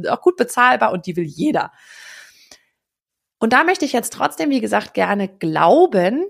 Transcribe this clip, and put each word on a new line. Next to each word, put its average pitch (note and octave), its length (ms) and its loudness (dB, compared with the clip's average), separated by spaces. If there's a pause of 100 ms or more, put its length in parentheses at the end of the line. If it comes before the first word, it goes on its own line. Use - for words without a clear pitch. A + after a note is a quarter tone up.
auch - 140 -4
gut F4+ 160 2
bezahlbar B3 560 2
und F#3 140 -8
die E3+ 100 -6
will E3+ 80 -2
jeder. E3 460 -4 (1700)
Und A3+ 140 0
da C#4 100 4
möchte F4+ 220 0
ich B3+ 60 -4
jetzt - 220 -4
trotzdem, D4 380 -4
wie B3+ 100 0
gesagt, - 320 -4
gerne F#3+ 340 -2
glauben, G3 1040 2